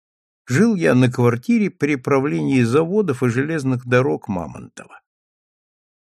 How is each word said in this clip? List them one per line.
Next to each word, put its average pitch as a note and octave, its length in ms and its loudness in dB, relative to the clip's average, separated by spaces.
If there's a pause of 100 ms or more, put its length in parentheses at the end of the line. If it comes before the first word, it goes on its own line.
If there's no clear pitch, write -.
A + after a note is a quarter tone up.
(480)
жил G3+ 260 2
я D#3+ 220 2
на B2+ 160 4
квартире B2+ 580 0
при D3 260 -2
правлении C#3 680 0
заводов E3 580 0
и B2+ 80 0
железных C3 560 -4
дорог C3 420 0
Мамонтова. D#2 720 -10 (1040)